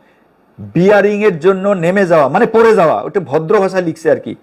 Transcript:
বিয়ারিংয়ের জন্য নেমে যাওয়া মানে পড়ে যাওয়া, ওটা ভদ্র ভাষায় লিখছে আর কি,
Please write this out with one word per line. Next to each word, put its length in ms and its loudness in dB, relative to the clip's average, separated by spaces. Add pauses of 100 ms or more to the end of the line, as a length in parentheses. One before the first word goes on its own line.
(580)
বিয়ারিংয়ের 840 0
জন্য 280 0
নেমে 380 0
যাওয়া 220 2
মানে 180 0
পড়ে 280 2
যাওয়া, 280 0
ওটা 180 -6
ভদ্র 400 -2
ভাষায় 220 -2
লিখছে 280 -4
আর 60 2
কি, 260 -12